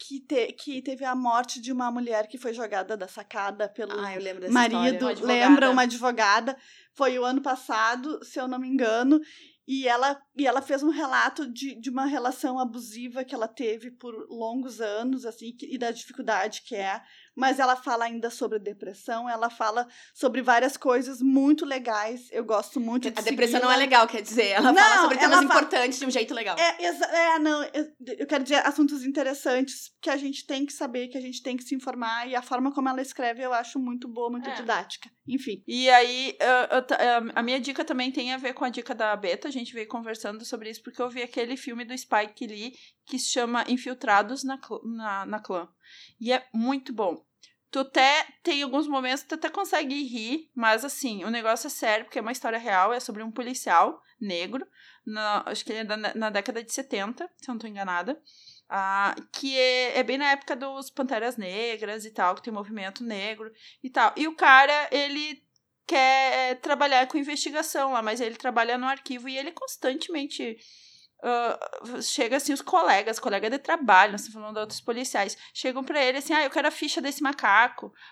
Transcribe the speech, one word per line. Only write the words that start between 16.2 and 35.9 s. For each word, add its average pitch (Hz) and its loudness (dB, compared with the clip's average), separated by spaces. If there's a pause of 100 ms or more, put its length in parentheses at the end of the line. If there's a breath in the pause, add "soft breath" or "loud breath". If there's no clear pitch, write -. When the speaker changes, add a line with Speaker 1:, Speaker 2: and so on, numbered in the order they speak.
Speaker 1:
que - -10
é. 196 -6 (320 soft breath)
Mas 262 0
ela 254 4
fala 240 -2
ainda 233 -6
sobre 220 -4
depressão, 214 -10
ela 233 -2
fala 233 -2 (280 loud breath)
sobre 254 0
várias 247 4
coisas 254 0
muito 277 4
legais. 240 -4
Eu 254 -2
gosto 214 0
muito 240 -2
de - -6
Speaker 2:
A 226 -4
depressão 240 2
não 254 4
é 254 6
Speaker 1:
segui-la. - 8
Speaker 2:
legal, 240 8
quer 226 -4
dizer. 220 2
Ela 254 6
fala 415 10
Speaker 1:
Não, 370 8
Speaker 2:
sobre 262 4
Speaker 1:
ela 294 6
Speaker 2:
temas 330 10
Speaker 1:
fa-, 339 8
Speaker 2:
importantes 262 4
de 269 -6
um 254 0
jeito 240 0
legal. 202 -4
Speaker 1:
É, 339 2
exa-, 330 0 (100)
é, 330 4
não, 302 2 (120)
eu, 302 -4 (280)
eu 285 -4
quero 277 0
dizer, 285 2
assuntos 285 2
interessantes 269 -2
que - -6
a 277 0
gente 277 -8
tem 277 -4
que 277 -6
saber, 247 -6
que 262 -10
a - -6
gente 254 -10
tem 247 -6
que 247 -12
se - -6
informar. 240 -6
E 254 -6
a 247 -2
forma 254 -2
como 269 -2
ela 254 -2
escreve, 247 -4
eu 254 -2
acho 240 -2
muito 247 -6
boa, 233 -4
muito 247 -8
Speaker 3:
É. 262 -6
Speaker 1:
didática. 226 -4 (180)
Enfim. 240 -4
Speaker 3:
E 254 2